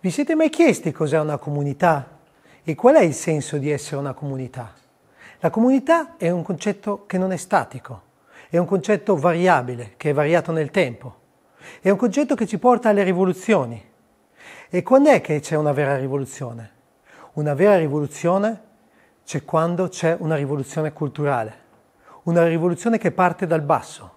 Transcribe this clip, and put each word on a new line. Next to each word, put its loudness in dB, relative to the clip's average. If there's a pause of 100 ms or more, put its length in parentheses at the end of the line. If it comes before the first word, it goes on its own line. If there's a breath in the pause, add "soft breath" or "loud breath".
(120)
Vi -6
siete 0
mai 4
chiesti 2
cos'è -2
una -4
comunità -2 (460 soft breath)
e -4
qual 6
è 8
il 4
senso -4
di -2
essere -6
una -6
comunità? -10 (680 loud breath)
La 0
comunità 2
è -2
un -2
concetto -6
che -6
non -2
è -4
statico, -4 (480 soft breath)
è 0
un 2
concetto 0
variabile, 0
che -4
è 0
variato 0
nel -2
tempo, -4 (640 loud breath)
è 0
un 4
concetto 0
che -2
ci -6
porta 4
alle 4
rivoluzioni. 0 (840 loud breath)
E -2
quando 6
è 4
che -2
c'è -4
una 0
vera 0
rivoluzione? -8 (640 loud breath)
Una -2
vera 4
rivoluzione -2 (600 soft breath)
c'è -8
quando -2
c'è -2
una -2
rivoluzione -4
culturale, -4 (680 soft breath)
una 4
rivoluzione 0
che 0
parte 0
dal 0
basso -4